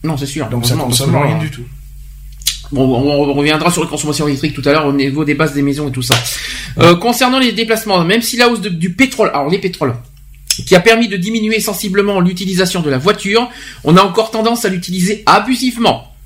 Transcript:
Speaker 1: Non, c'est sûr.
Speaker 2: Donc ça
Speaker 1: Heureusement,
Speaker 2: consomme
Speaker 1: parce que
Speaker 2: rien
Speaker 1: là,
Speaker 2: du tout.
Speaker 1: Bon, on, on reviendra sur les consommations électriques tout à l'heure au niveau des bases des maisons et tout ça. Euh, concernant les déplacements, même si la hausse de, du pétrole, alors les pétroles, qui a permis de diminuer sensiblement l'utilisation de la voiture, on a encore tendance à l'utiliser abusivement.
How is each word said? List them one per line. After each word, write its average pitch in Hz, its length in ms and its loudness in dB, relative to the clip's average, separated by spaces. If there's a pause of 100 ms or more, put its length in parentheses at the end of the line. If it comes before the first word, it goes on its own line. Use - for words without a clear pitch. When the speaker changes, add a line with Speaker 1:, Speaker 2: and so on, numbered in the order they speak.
Speaker 1:
Non, 156 140 -2
c'est 135 100 -4
sûr. 135 220 -6
Speaker 2:
Donc 120 160 -4
ça 123 100 -2
Speaker 1:
Heureusement, 123 140 -2
Speaker 2:
consomme 123 240 0
Speaker 1:
parce 139 120 2
que - 40 2
Speaker 2:
rien - 100 0
Speaker 1:
là, - 60 -2
Speaker 2:
du - 60 -6
tout. - 120 -12 (1080)
Speaker 1:
Bon, 131 120 0
on, 143 460 2
on 139 40 0
reviendra 151 360 2
sur 165 120 -2
les 170 80 -4
consommations 147 360 -2
électriques 139 280 -2
tout 131 120 -4
à 143 60 4
l'heure 151 140 2
au 139 80 0
niveau 139 320 0
des 147 80 2
bases 143 180 0
des 143 80 -2
maisons 143 280 -2
et 123 40 -6
tout 127 100 -4
ça. 120 120 2 (640)
Euh, 170 180 8
concernant 240 420 2
les 247 140 2
déplacements, 214 520 0
même 220 180 2
si 233 160 -4
la 240 100 6
hausse 220 140 0
de, 208 80 -4
du 175 240 -4
pétrole, 151 400 0
alors 143 160 0
les 170 80 2
pétroles, 170 360 -2 (720)
qui - 80 4
a 175 60 8
permis 226 260 4
de 190 120 -4
diminuer 214 420 0
sensiblement 202 600 -2
l'utilisation 185 600 0
de 156 80 -2
la 135 80 0
voiture, 202 540 0 (340)
on 156 140 6
a 190 40 8
encore 196 280 2
tendance 226 340 0
à 196 60 2
l'utiliser 185 560 -2
abusivement. 233 880 0 (120)